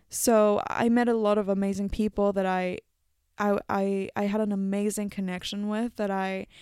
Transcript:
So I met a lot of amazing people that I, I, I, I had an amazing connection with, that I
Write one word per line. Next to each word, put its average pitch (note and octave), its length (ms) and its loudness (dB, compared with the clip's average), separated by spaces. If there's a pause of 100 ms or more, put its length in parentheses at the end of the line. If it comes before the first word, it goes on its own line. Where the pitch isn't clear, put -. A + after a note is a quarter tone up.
(100)
So G#3+ 560 4
I - 220 0
met A#3 200 4
a A#3+ 60 2
lot G#3 240 2
of G3+ 100 -2
amazing G3 420 0
people G3+ 420 0
that F#3+ 140 0
I, F#3 320 -2 (600)
I, G#3 200 2 (100)
I, G3 480 0
I G3+ 80 -2
had G#3 160 0
an G#3+ 120 0
amazing G3+ 560 -2
connection G3 600 -6
with, A3+ 280 -4
that G#3 140 -2
I F#3+ 360 -4 (160)